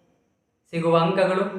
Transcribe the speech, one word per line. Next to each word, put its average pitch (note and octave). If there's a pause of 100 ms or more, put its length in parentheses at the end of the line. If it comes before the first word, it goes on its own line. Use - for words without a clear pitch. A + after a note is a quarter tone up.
(720)
ಸಿಗುವ E3
ಅಂಕಗಳು F#3 (160)